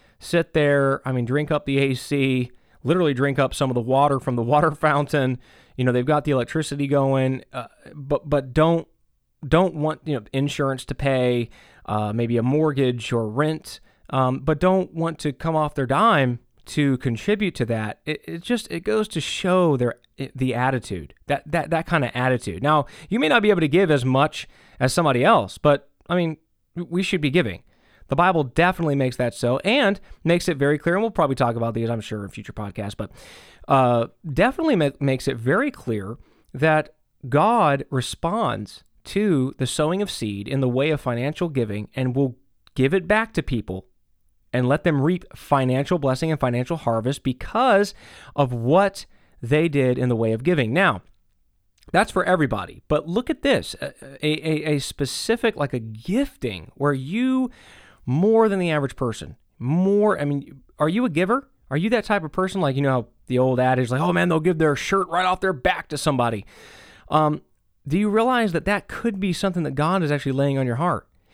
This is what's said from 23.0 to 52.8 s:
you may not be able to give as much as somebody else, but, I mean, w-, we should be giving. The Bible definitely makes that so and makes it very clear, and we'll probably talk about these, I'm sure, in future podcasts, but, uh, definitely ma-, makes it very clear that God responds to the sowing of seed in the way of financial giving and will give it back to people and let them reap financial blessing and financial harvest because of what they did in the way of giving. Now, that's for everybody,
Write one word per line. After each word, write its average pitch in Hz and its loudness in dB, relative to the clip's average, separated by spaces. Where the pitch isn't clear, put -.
you 214 -2
may 302 0
not 247 4
be 208 2
able 180 4
to 151 2
give 170 4
as 135 2
much 131 0
as 131 0
somebody 139 2
else, 160 2
but, 143 2
I 175 -2
mean, 170 0
w-, 170 -8
we 185 0
should 180 -2
be 143 2
giving. 123 0
The 139 0
Bible 170 4
definitely 160 2
makes 131 0
that 123 -2
so 123 0
and 214 0
makes 170 2
it 156 0
very 143 2
clear, 170 0
and 208 0
we'll 226 -2
probably 135 0
talk 120 0
about 117 -2
these, 113 -2
I'm 117 -2
sure, 104 -8
in 98 -12
future - -16
podcasts, 101 -10
but, 104 -10
uh, 123 4
definitely 247 2
ma-, 151 2
makes 135 0
it 127 -2
very 175 0
clear 107 -8
that 156 0
God 156 2
responds 131 -4
to 160 0
the 131 0
sowing 165 0
of 202 -4
seed 101 -6
in 135 -2
the 127 2
way 135 0
of 147 -2
financial 135 -4
giving 107 -4
and 127 -2
will 135 0
give 135 2
it 185 0
back 220 0
to 160 -2
people 101 -6
and 123 2
let 147 2
them 151 2
reap 170 0
financial 135 0
blessing 139 0
and 147 -2
financial 123 -2
harvest 117 -2
because 202 2
of 135 0
what 156 0
they 151 2
did 131 2
in 127 0
the 120 2
way 113 0
of 113 -4
giving. 139 0
Now, 151 0
that's - 2
for 185 0
everybody, 117 -2